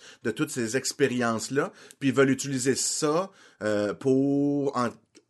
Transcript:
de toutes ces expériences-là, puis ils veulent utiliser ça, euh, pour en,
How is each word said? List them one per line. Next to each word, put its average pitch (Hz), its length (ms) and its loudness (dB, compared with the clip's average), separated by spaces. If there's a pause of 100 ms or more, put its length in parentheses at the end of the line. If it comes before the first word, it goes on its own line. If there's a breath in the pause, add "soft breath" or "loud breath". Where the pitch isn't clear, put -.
(240 loud breath)
de 117 80 0
toutes 151 180 -4
ces 117 260 -2
expériences-là, 123 960 0 (300 loud breath)
puis 139 80 0
ils 117 60 0
veulent 135 160 6
utiliser 131 440 0
ça, 165 560 -2 (320 soft breath)
euh, 104 300 0
pour 139 840 0
en, 120 120 0 (400)